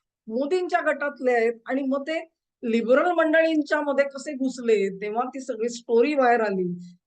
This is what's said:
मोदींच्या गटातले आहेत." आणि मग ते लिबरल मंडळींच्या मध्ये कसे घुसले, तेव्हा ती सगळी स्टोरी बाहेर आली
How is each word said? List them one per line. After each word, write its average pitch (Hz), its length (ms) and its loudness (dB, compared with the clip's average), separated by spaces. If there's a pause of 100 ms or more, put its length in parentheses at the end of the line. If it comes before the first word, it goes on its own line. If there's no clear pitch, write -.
(260)
मोदींच्या 330 540 -2
गटातले 285 520 -2
आहेत." 233 200 2 (140)
आणि 269 160 -2
मग 269 200 -2
ते 320 260 -6 (360)
लिबरल 240 460 2
मंडळींच्या 320 680 2
मध्ये 277 240 0
कसे 277 280 -8
घुसले, 226 680 0
तेव्हा 214 280 -4
ती 269 120 -10
सगळी 240 280 -6
स्टोरी 240 460 0
बाहेर 240 260 4
आली 185 380 -2 (280)